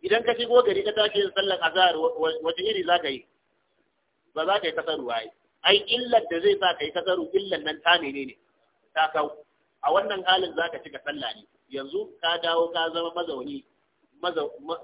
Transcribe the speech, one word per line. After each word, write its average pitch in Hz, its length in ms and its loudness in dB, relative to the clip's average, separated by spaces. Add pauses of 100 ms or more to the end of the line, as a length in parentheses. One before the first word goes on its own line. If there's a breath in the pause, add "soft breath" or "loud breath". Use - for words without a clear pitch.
Idan 214 240 2
ka 240 80 2
shigo 240 280 6
gari 196 200 2
ka 208 80 -2
tashi 214 280 2
yin 190 120 0
sallan 196 320 -2
azahar, 175 320 4
wa-, 160 240 0
wa-, 160 240 0
wace 165 160 -2
iri 202 240 -2
za 175 160 4
ka 160 80 -4
yi? 135 160 -6 (1120)
Ba 156 100 -2
za 196 140 2
ka 185 80 -4
yi 160 80 -4
kasaru 151 320 -4
ba 120 80 -4
ai. 110 160 -6 (320)
Ai, 196 140 6 (100)
illar 233 400 2
da 170 140 -2
zai 202 180 4
sa 180 160 2
ka - 80 -6
yi 151 80 -4
kasaru, 175 400 -2
illar 190 320 0
nan 151 180 -6
ta 170 220 6
menene? 139 320 -8 (600)
Ta 156 200 2
kau. 147 160 -2 (520)
A 139 120 2
wannan 196 320 0
halin 185 280 2
za 165 140 -2
ka 175 140 -12
cika 143 240 -14
sallah 139 320 -8
ne. 104 80 -20 (240)
Yanzu 143 480 -8
ka 170 240 -2
dawo 170 320 2
ka 165 160 0
zama 170 240 -4
mazauni, 143 480 -6 (580)
mazau-, 165 380 -2
ma-, 165 240 -8